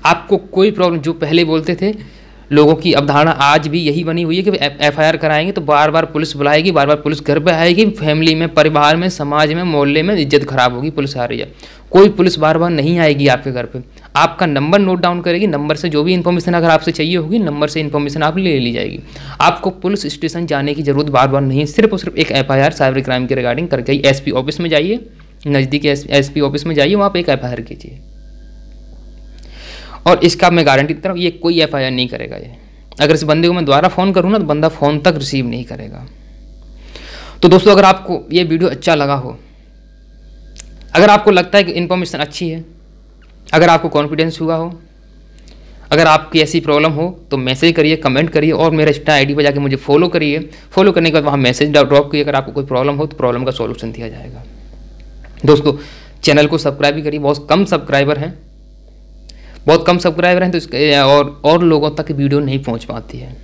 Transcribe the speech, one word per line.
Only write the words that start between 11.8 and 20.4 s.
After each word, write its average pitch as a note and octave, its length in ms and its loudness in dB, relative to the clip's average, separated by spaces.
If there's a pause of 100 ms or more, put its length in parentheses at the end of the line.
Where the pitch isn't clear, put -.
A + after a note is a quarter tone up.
कोई G3 180 8
पुलिस F3+ 280 0
बार D#3 200 2
बार E3+ 120 0
नहीं E3 300 0
आएगी C#3+ 280 2
आपके C3 240 0
घर B2 140 -8
पे, B2+ 140 -14 (360)
आपका E3 300 0
नंबर D3+ 340 0
नोट F#3 200 0
डाउन F3 220 -2
करेगी, F3 260 -2
नंबर D3+ 280 -2
से E3+ 140 -6
जो D3 140 0
भी F3+ 100 0
इन्फॉर्मेशन F3 400 -2
अगर E3+ 160 2
आपसे D#3 220 2
चाहिए E3 260 -2
होगी, E3+ 220 -2
नंबर D3 280 -2
से D3+ 120 -6
इन्फॉर्मेशन D3 440 -4
आप D#3 140 -2
ले F3 220 0
ली A#2+ 120 -2
जाएगी। - 280 -6 (420)
आपको F3 280 0
पुलिस F#3 380 -6
स्टेशन E3 380 -6